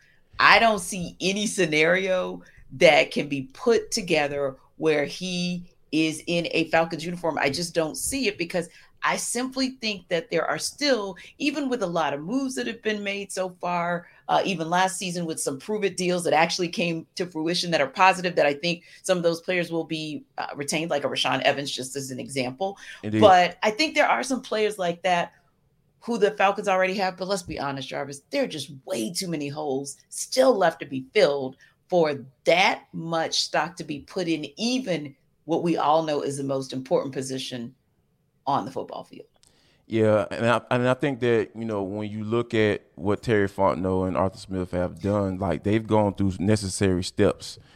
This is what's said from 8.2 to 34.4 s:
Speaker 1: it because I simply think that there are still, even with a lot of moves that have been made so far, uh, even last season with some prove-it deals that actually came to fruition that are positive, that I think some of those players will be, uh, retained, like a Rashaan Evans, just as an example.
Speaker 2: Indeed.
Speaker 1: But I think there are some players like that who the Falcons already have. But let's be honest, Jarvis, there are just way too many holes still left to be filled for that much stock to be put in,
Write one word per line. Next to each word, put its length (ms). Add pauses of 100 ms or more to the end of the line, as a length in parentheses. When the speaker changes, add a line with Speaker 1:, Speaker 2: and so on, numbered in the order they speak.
Speaker 1:
it 100
because 320 (320)
I 140
simply 540 (120)
think 260
that 220
there 160
are 100
still, 600 (200)
even 320
with 140
a 40
lot 280
of 80
moves 320
that 120
have 140
been 240
made 260
so 200 (100)
far, 460 (200)
uh, 200
even 240
last 260
season 300
with 120
some 200
prove-it 400
deals 260
that 80
actually 360
came 380 (100)
to 100
fruition 460
that 100
are 60
positive, 480
that 100
I 80
think 300 (180)
some 160
of 40
those 200
players 280
will 140
be, 400 (140)
uh, 80 (100)
retained, 340
like 140
a 40
Rashaan 340
Evans, 280
just 240
as 160
an 80
example. 600 (240)
Speaker 2:
Indeed. 180
Speaker 1:
But 420
I 80
think 240
there 140
are 140
some 180
players 380
like 240
that 300 (680)
who 160
the 140
Falcons 380
already 260
have. 240
But 100
let's 140
be 160
honest, 300
Jarvis, 420
there 140
are 40
just 220 (160)
way 260
too 160
many 200
holes 500 (100)
still 480
left 240
to 60
be 260
filled 440 (320)
for 360 (200)
that 400 (100)
much 460
stock 360
to 80
be 140
put 280
in, 200 (100)